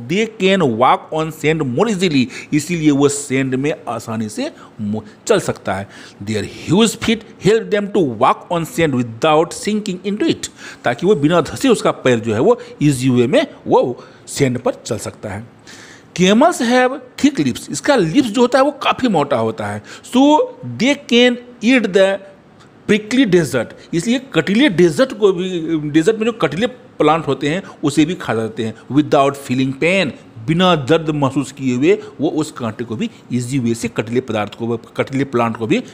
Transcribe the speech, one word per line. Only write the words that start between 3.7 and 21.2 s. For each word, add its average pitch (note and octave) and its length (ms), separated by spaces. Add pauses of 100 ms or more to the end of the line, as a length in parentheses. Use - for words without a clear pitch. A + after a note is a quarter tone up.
आसानी A2+ 400
से C4 240 (280)
मो-, G#2+ 460
चल G#3 140
सकता - 340
है। G2 140 (360)
Their G#2 200
huge G3+ 540
feet A3+ 220 (260)
help G#3 280
them G3+ 220
to C3 260
walk F3+ 140 (160)
on E3 260
sand D#3+ 160
without D3+ 760
sinking G3+ 380
into G#3+ 220
it, - 200 (360)
ताकि B2 220
वो G#3 80
बिना D#3+ 260
धंसे - 280
उसका F#3+ 220
पैर B2+ 280
जो A2 160
है G#2+ 60
वो A#3 200 (220)
easy C3+ 260
वे A#2+ 180
में A3 200 (200)
वो D3+ 380 (220)
sand B2 320
पर B3 160
चल - 240
सकता G#2+ 300
है। G#2 200 (720)
Camels B3+ 420
have B3+ 360 (260)
thick C4+ 240
lips, - 220
इसका C#4 260
lips A3 320
जो G#3 120
होता B3 180
है C4+ 60
वो D4 60
काफ़ी B3+ 380
मोटा D3+ 280
होता A2 300
है। G#2 160 (340)
So D4 240 (360)
they A#3+ 200 (160)
can A#3+ 240 (280)